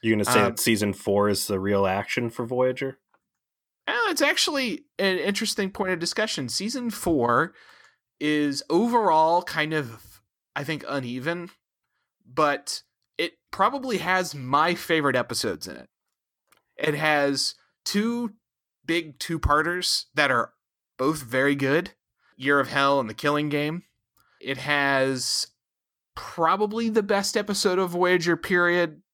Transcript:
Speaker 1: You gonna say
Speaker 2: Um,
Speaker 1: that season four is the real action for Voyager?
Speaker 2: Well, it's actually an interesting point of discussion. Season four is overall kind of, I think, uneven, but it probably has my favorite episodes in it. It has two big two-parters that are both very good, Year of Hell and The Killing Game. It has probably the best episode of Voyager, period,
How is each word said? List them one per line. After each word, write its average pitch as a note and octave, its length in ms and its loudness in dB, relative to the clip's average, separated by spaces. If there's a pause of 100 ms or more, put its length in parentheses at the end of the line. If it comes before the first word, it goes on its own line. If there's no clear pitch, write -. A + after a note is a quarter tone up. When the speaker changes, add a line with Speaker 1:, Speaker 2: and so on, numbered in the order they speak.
Speaker 1:
You A2 100 2
gonna G#2 140 2
say B2 140 4
Speaker 2:
Um, G2+ 100 2
Speaker 1:
that - 100 -8
season G#2+ 320 2
four G2+ 360 2
is G2+ 200 0
the G2+ 100 -2
real G2 280 0
action G2+ 440 -2
for B2 140 -6
Voyager? B2+ 540 -2 (880)
Speaker 2:
Well, A4+ 220 0
it's D#4 120 0
actually C#4 600 0 (140)
an F#3+ 200 2
interesting G3 520 -2
point F#3+ 200 -4
of F3+ 80 -2
discussion. E3+ 500 -4
Season A#3+ 420 -4
four C#3+ 640 2 (640)
is D3 500 0
overall F3 720 4
kind D#3 300 -2
of, B2 480 -6 (340)
I C#3+ 80 -6
think, D3 240 -6
uneven, C#3 640 -6 (720)
but C#3+ 580 -2 (360)
it E3+ 200 -4 (120)
probably B3 480 0
has F3+ 360 -2
my C#3+ 400 0
favorite C#3+ 420 0
episodes A#2 500 -2
in D#2 100 -14
it. B1 120 -20 (880)
It D3+ 180 0
has C#3+ 600 2 (300)
two A#3 500 -2 (500)
big E3 340 -4
two-parters D#3+ 960 0
that C#3+ 160 2
are A#2+ 220 0 (460)
both D3 240 0
very C3 340 2
good, C#3 360 0 (440)
Year C#3 240 2
of B2 80 0
Hell C#3 320 2
and A#2 80 -4
The A2 60 -10
Killing D3 340 -2
Game. D3 360 -4 (560)
It C3+ 180 -6
has C3+ 880 0 (640)
probably G#3 760 0
the G#3+ 120 2
best G3+ 340 0
episode G3 420 0
of F#3 120 0
Voyager, F3 460 2
period, F3 640 2 (140)